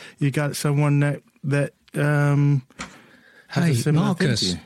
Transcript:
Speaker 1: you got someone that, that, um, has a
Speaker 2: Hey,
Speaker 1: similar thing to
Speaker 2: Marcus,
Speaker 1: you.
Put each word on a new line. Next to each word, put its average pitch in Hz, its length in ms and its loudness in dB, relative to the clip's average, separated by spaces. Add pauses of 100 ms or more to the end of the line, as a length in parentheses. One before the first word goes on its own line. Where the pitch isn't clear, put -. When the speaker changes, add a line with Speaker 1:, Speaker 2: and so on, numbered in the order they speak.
(200)
Speaker 1:
you 143 120 0
got 143 240 -4
someone 143 460 0
that, 143 200 -2 (220)
that, 143 300 -2 (220)
um, 143 640 2 (880)
has 175 160 -2
a 170 40 2
Speaker 2:
Hey, 151 80 2
Speaker 1:
similar 151 380 2
thing 170 40 -2
to 180 100 0
Speaker 2:
Marcus, 104 260 -2
Speaker 1:
you. 85 120 -6